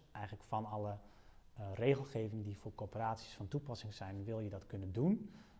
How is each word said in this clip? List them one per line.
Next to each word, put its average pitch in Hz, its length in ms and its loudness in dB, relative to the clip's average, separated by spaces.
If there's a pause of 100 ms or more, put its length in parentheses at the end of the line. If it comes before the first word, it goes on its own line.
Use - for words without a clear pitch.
(120)
eigenlijk 104 320 -6
van 110 220 0
alle, 104 300 0 (580)
eh, 101 200 -4
regelgeving 110 720 4
die 101 140 -4
voor - 160 -8
coöperaties 110 600 -2
van 98 140 -4
toepassing 120 460 -2
zijn, 98 300 -4
wil 110 160 0
je 104 100 0
dat 95 160 -6
kunnen 95 260 -4
doen? 165 380 6 (300)